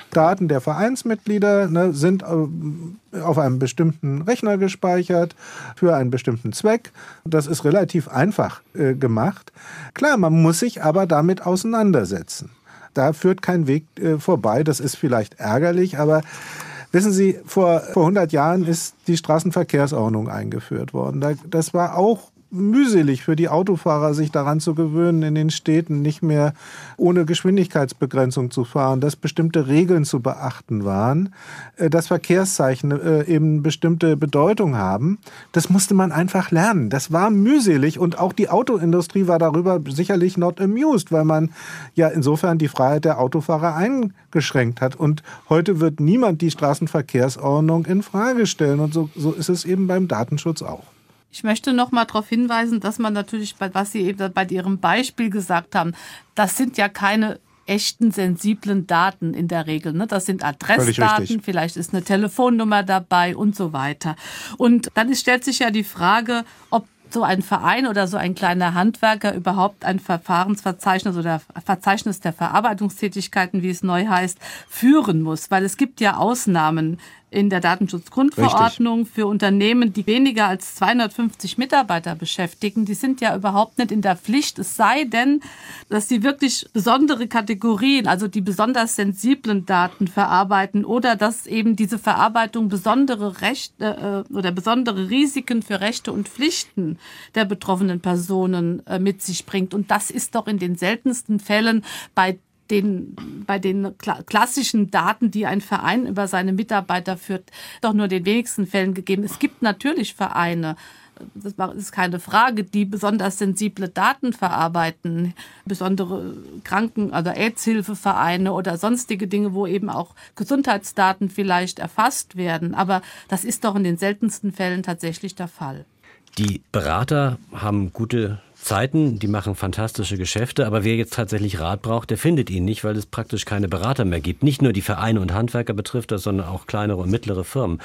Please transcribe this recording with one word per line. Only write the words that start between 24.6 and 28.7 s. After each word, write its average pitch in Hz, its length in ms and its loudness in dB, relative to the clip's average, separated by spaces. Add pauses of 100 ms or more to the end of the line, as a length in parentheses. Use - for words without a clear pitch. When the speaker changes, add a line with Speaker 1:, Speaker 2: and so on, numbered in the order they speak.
Speaker 1:
zu 160 140 -2
gewöhnen, 165 480 2
in 151 120 0
den 156 140 0
Städten 156 540 0
nicht 151 180 -2
mehr 147 320 2 (460)
ohne 175 260 4
Geschwindigkeitsbegrenzung 143 1300 0
zu 127 140 -2
fahren, 135 360 0